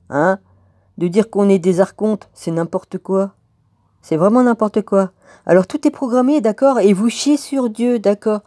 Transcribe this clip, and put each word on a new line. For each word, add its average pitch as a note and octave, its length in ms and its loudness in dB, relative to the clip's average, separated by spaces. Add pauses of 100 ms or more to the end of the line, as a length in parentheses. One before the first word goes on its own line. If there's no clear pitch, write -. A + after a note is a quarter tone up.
(100)
hein ? E3 280 0 (580)
De F3 100 -4
dire G3+ 240 0
qu'on G3+ 180 0
est G3 100 4
des F3 220 0
archontes, G3+ 540 -2
c'est - 160 -10
n'importe E3 480 -6
quoi. F#3+ 340 -4 (720)
C'est - 140 -2
vraiment G#3 260 4
n'importe A3+ 400 0
quoi. G3 280 0 (360)
Alors, F3+ 200 4
tout - 200 -6
est C#4+ 60 2
programmé, B3+ 480 0
d'accord ? A#3 400 0
Et G3 120 4
vous G3+ 160 0
chiez C#4+ 280 0
sur C4+ 340 -4
Dieu, A#3+ 280 -2
d'accord ? G#3 480 -2